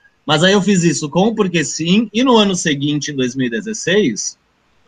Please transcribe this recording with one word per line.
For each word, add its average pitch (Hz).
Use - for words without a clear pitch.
Mas 151
aí 190
eu 202
fiz 185
isso 151
com 175
o 226
Porque 175
Sim, 185
e 226
no 262
ano 196
seguinte, 147
em 147
dois 127
mil 131
e 117
dezesseis, 113